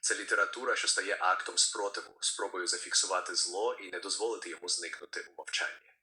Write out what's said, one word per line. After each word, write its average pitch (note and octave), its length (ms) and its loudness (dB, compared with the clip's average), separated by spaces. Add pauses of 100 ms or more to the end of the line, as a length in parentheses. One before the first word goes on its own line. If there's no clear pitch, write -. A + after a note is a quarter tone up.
це - 140 2
література, G#2 600 2
що - 120 2
стає F#2+ 320 2
актом - 380 2
спротиву, - 640 0
спробою F#2+ 460 -2
зафіксувати F2+ 680 2
зло F#2 400 2
і G2 160 -10
не F2+ 100 -6
дозволити G2 500 -2
йому - 180 -10
зникнути - 520 -4
у - 180 -12
мовчанні. - 640 -4